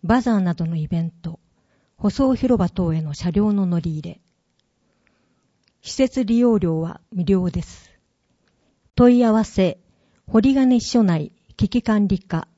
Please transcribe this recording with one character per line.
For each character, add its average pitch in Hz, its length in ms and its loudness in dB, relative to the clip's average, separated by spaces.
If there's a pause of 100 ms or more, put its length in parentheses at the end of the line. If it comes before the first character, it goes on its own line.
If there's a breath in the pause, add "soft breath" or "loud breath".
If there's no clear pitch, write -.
バ 226 180 2
ザ 226 160 -2
ー 202 40 0
な 175 140 -2
ど 165 120 -6
の 165 100 -6
イ 151 100 -4
ベ 165 160 -4
ン 165 80 -4
ト、 - 300 -16 (560)
舗 208 140 -2
装 262 240 0
広 247 240 0
場 175 100 0
等 175 240 -2
へ 160 80 -2
の 151 140 -6
車 175 160 -6
両 208 220 0
の 202 120 0
乗 175 160 -2
り 160 180 -6
入 151 40 -12
れ。 170 180 -16 (1600)
施 - 140 -16
設 262 300 0
利 226 140 0
用 233 200 4
料 160 220 -2
は 165 200 -10 (120)
無 180 120 -4
料 180 260 0
で 170 120 -6
す。 - 280 -20 (1040)
問 247 240 6
い 240 60 4
合 220 80 2
わ 220 120 2
せ、 185 340 -2 (480)
堀 240 280 2
金 254 260 4
支 - 80 -10
所 233 140 2
内 165 300 0 (240)
危 208 120 -2
機 247 140 -2
管 208 240 0
理 185 120 0
課。 165 400 -6